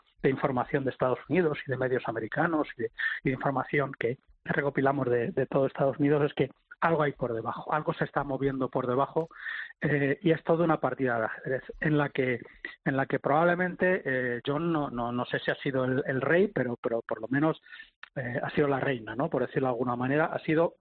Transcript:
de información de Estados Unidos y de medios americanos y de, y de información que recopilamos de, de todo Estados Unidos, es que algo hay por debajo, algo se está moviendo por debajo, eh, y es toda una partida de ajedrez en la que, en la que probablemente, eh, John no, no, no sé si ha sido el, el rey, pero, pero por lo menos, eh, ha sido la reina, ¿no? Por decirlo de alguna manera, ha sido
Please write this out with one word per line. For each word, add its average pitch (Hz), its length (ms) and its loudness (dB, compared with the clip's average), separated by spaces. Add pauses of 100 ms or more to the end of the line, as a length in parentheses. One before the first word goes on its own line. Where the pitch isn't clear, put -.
(220)
de 139 80 4
información 135 540 0
de 127 60 0
Estados 127 280 0 (100)
Unidos 156 380 2
y 139 60 -4
de 127 40 0
medios 127 300 0
americanos 139 640 0 (100)
y 120 40 -6
de, 113 100 -4 (320)
y 147 60 2
de 131 40 0
información 135 640 0
que 117 200 -2 (260)
recopilamos 139 640 0
de, 120 220 2
de 131 140 0
todo 135 200 2
Estados 135 320 0
Unidos, 147 280 4
es - 80 -6
que - 160 0 (280)
algo 165 240 2
hay 143 100 0
por 117 200 -4
debajo, 113 400 -6
algo 156 220 0
se - 100 -2
está 143 180 -2
moviendo 135 460 -2
por 127 180 -2
debajo, 139 440 0 (500)
eh, 143 420 2
y 160 80 4
es 160 140 2
toda 165 180 4
una 160 160 4
partida 127 400 0
de 110 60 0
ajedrez 131 380 -4 (180)
en 151 160 2
la 143 140 2
que, 127 280 -2 (460)
en 135 120 0
la 135 100 0
que 135 120 0
probablemente, 175 840 2
eh, 123 420 -2
John 156 260 0
no, 147 180 0
no, 120 200 -4
no 123 140 -2
sé - 160 -2
si - 100 -2
ha 139 60 -2
sido 131 300 -2
el, 131 200 0
el 131 140 -2
rey, 170 280 4
pero, 123 320 -2
pero 117 220 -2
por 110 200 -6
lo 110 60 -8
menos, 147 320 2 (540)
eh, 127 280 -6
ha - 80 -6
sido 147 180 2
la 139 100 2
reina, 113 380 -4
¿no? 135 140 0
Por 123 160 0
decirlo 131 220 -2
de 127 40 0
alguna 123 240 -2
manera, 139 300 2
ha - 140 -4
sido 165 400 2